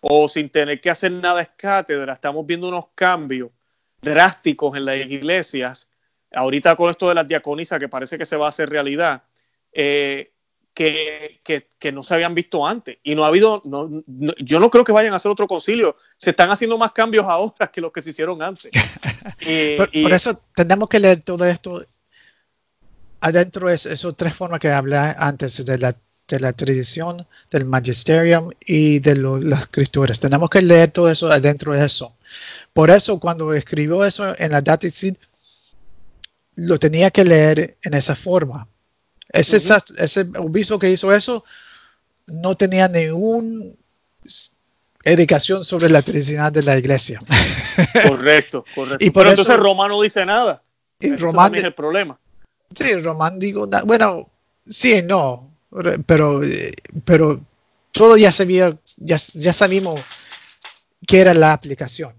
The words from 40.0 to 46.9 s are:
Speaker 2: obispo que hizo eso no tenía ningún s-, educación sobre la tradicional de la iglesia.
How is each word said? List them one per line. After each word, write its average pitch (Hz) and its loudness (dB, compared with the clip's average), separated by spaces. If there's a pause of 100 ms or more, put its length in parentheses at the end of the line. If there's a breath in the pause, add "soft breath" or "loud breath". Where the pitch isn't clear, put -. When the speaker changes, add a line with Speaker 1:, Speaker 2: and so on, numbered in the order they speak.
Speaker 2:
obispo 190 -2
que 190 2
hizo 190 2
eso 208 0 (840 soft breath)
no 175 -4
tenía 185 2
ningún 196 -4 (480)
s-, - -10 (520)
educación 170 2
sobre 170 0
la 156 6
tradicional 147 -4
de 147 0
la 139 2
iglesia. 127 -2